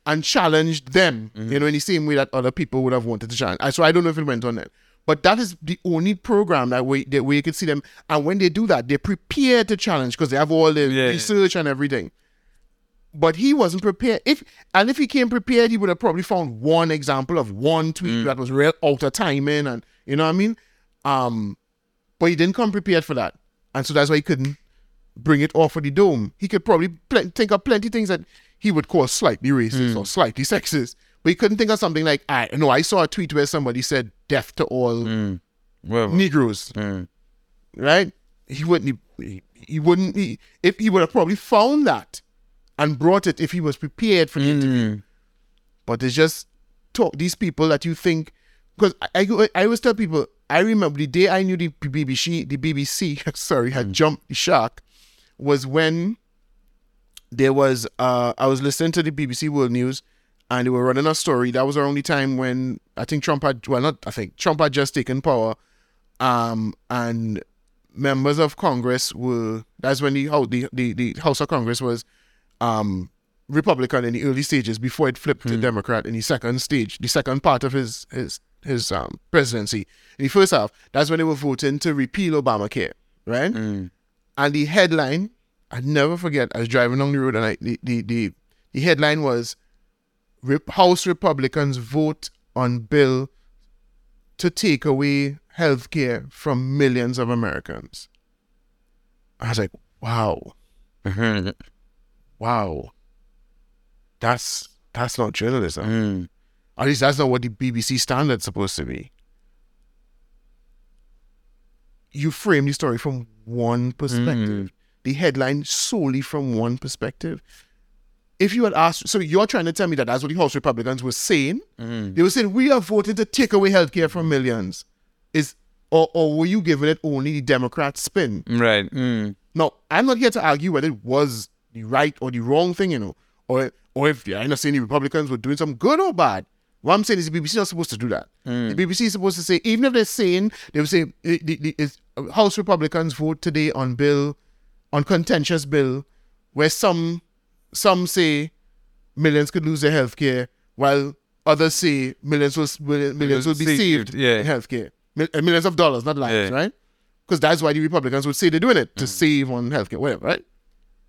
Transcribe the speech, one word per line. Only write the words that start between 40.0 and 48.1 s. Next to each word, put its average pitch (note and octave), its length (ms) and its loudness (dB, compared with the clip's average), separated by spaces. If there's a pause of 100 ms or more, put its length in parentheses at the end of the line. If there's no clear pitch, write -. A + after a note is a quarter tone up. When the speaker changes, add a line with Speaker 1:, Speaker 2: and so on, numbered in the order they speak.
Speaker 1:
he, F#3+ 220 -4 (260)
if F#3+ 160 2
he A3 120 2
would F#3 100 4
have D#3+ 100 2
probably F#3+ 240 2
found B3+ 520 2
that A#2+ 340 -4 (560)
and D3+ 220 0
brought F3+ 280 4
it E3 140 -2
if D#3 100 -2
he F3+ 100 -4
was D3+ 160 -2
prepared F3 520 2
for - 100 -6
the C#3 100 2
interview. C3 480 2
Speaker 2:
Mm. G2+ 60 -16 (840)
Speaker 1:
But A#2 160 -2
it's B2 120 -2
just D#3 320 2 (460)
talk, G3+ 240 0
these E3+ 180 -2
people - 340 0
that D3 140 2
you E3 120 -4
think, D#3+ 360 -2 (480)